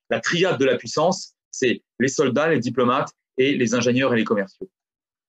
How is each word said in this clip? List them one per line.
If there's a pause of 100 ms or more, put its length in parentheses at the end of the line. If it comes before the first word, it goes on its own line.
La
triade
de
la
puissance, (160)
c'est (160)
les
soldats,
les
diplomates (240)
et
les
ingénieurs
et
les
commerciaux. (580)